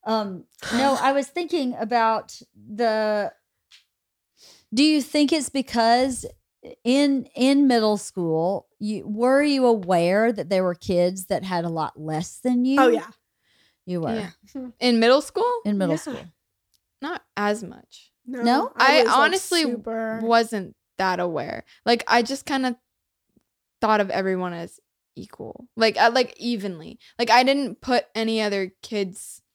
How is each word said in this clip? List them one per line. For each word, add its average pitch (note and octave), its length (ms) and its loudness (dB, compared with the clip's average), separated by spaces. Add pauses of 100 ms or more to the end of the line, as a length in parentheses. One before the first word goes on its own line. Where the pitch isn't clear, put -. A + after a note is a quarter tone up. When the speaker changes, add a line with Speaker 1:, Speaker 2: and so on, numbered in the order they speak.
Speaker 1:
Um, G#3 380 -4 (280)
no, C4 280 2
I C4+ 120 2
was C#4 160 0
thinking D#4+ 500 -4
about A3+ 600 -2 (160)
the, G#3+ 760 -2 (1400)
do A#3 100 2
you D4+ 180 4
think D4 320 2
it's D4+ 160 -2
because B3 760 0 (580)
in, C#4 500 2
in C#4 340 4
middle A3 280 4
school, E3+ 680 -2 (120)
you, G#3+ 280 -6
were B3 360 2
you C#4 240 2
aware F#3+ 680 2
that F#3 180 -6
there F#3+ 140 2
were F3+ 100 0
kids F3+ 520 -2
that F3+ 180 -4
had F3+ 200 -4
a E3+ 60 -4
lot D#3+ 280 -6
less D#3 400 -8
than B3 260 0
you? C4+ 160 2
Speaker 2:
Oh, C4 80 6
yeah. A#3 180 0 (800)
Speaker 1:
You F3+ 160 -6
were. D#3+ 120 -4 (400)
Speaker 3:
Yeah. C4+ 60 -12 (200)
In A#3+ 200 2
middle B3 220 6
school? A#4+ 420 -2
Speaker 1:
In D4 140 -2
middle F#3+ 160 0
Speaker 2:
Yeah. E4 80 -6
Speaker 1:
school. - 220 -12 (760)
Speaker 3:
Not D#4+ 220 -10 (140)
as G#3 260 -2
much. - 480 -20 (160)
Speaker 2:
No, B3 160 -10
Speaker 1:
No? C4+ 340 2
Speaker 3:
I C4+ 260 6
Speaker 2:
was, A#4 40 4
like, B3 120 4
Speaker 3:
honestly E4+ 440 2
Speaker 2:
super A3+ 600 -6
Speaker 3:
wasn't A3+ 520 0 (240)
that F#3 220 0
aware. E3 440 -6 (200)
Like, A#3 240 0
I A#3+ 140 4
just C4+ 240 -8
kinda C4 320 -4 (1000)
thought G#3+ 200 2
of F#3+ 100 -2
everyone F#3 440 -2
as - 260 -14 (360)
equal. - 600 -18
Like, A3 240 2
uh, A#3 140 6
like, B3+ 240 0
evenly. F#3+ 600 -8 (200)
Like, A#3+ 120 0
I B3 120 6
didn't C4+ 400 -2
put B3 320 -2
any A3+ 260 -2
other G3 320 -4 (100)
kids - 580 -8 (140)